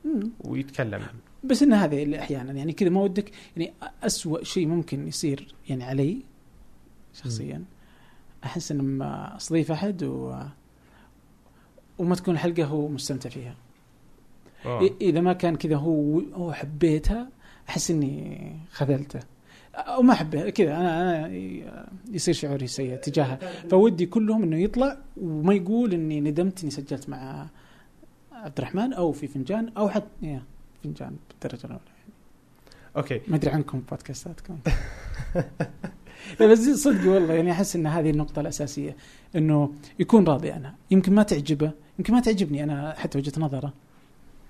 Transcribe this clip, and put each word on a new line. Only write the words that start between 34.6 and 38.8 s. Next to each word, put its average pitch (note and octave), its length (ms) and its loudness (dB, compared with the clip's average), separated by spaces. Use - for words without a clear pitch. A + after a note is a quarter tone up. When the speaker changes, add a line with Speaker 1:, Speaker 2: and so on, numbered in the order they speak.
Speaker 1:
<laughs> - 1080 -6
لا، A3 60 12
بس A3+ 120 12
صدق A3+ 520 4
والله، F3 240 6
يعني E3+ 180 2
أحس F#3 240 0
إن D#3+ 100 0
هذه D#3 240 2
النقطة D3 300 0
الأساسية، D3 560 -6